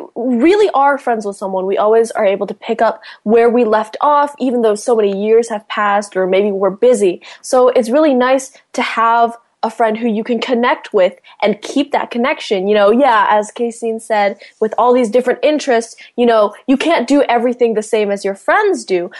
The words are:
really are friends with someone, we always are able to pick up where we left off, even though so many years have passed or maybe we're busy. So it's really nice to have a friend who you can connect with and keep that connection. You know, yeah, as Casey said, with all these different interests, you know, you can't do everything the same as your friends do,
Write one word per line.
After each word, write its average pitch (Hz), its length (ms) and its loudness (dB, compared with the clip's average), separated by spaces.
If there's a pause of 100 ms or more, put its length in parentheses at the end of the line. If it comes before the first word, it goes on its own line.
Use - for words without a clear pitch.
(160)
really 277 580 2
are 277 240 2
friends 226 280 -4
with 202 120 -8
someone, 190 280 -6
we 196 120 -2
always 226 340 2
are 220 140 -2
able 196 220 -2
to 214 60 -8
pick 226 280 -6
up 220 200 -2 (220)
where 233 260 4
we 240 160 2
left 214 360 -2
off, 294 380 0
even 247 220 -2
though 214 140 2
so 233 200 -2
many 202 300 0
years 226 240 2
have 208 180 -10
passed 208 480 -2
or 185 120 0
maybe 196 240 0
we're 196 180 -2
busy. 202 520 0 (200)
So 254 280 2
it's 233 200 0
really 294 240 2
nice 262 380 0 (220)
to 254 80 -6
have 233 540 0 (280)
a 220 60 -2
friend 220 260 -2
who 233 120 -4
you 214 160 -2
can 233 160 -4
connect 254 520 -2
with 190 220 2 (300)
and 208 180 -2
keep 277 300 -4
that - 180 -4
connection. 233 580 -4
You 208 60 2
know, 202 160 4
yeah, 233 400 2
as 208 220 0
Casey 226 480 -6
said, 202 400 -2 (200)
with 214 160 -2
all 247 160 2
these 247 200 2
different 247 320 0
interests, 262 520 0 (200)
you 240 100 0
know, 220 300 2 (100)
you 262 120 2
can't 294 300 0
do 285 160 2
everything 233 520 0
the 214 80 -4
same 214 260 -2
as 202 160 -4
your 196 80 -4
friends 339 520 0
do, 175 340 -4